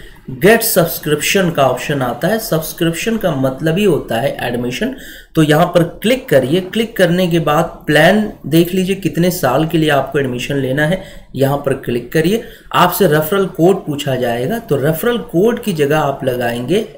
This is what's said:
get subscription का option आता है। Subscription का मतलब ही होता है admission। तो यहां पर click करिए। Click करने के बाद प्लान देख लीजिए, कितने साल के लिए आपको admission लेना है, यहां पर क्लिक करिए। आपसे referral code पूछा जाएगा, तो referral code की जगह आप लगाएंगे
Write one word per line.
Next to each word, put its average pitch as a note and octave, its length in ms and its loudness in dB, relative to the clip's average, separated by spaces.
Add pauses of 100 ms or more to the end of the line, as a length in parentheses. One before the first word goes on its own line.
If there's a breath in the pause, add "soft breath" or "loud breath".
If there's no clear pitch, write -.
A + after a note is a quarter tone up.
(300 loud breath)
get G3 320 4
subscription E3 880 0
का C3+ 160 2
option C3+ 360 -2
आता B2 260 -2
है। A3+ 100 0
Subscription E3+ 800 -2
का F#3+ 140 -2
मतलब C#3 480 0
ही G#3 60 2
होता C3 360 0
है C#3 200 -2
admission। B2 560 -4 (380 loud breath)
तो D#3+ 80 4
यहां D3+ 240 4
पर E3 160 2
click A3+ 460 -2
करिए। C3+ 320 2
Click A3 360 -4
करने F3+ 300 2
के E3+ 120 0
बाद D3+ 260 2
प्लान F3 680 2 (140)
देख E3+ 280 2
लीजिए, F#3+ 220 0
कितने E3+ 340 0
साल C#3+ 360 0
के D#3+ 120 -2
लिए D#3 120 2
आपको C#3 280 0
admission B2+ 380 -4
लेना C3+ 300 0
है, F#3 160 -2 (320 loud breath)
यहां C3 240 2
पर C3+ 140 -2
क्लिक A#2+ 400 -4
करिए। E3+ 320 2 (300 loud breath)
आपसे F3+ 320 4
referral D#3 400 2
code F3+ 400 2
पूछा C#3 300 -4
जाएगा, B2 420 -2
तो D3 180 -2
referral D#3+ 420 0
code G#3+ 440 0
की G#3 100 -4
जगह D3+ 260 0
आप C#3 260 -2
लगाएंगे B2 720 -2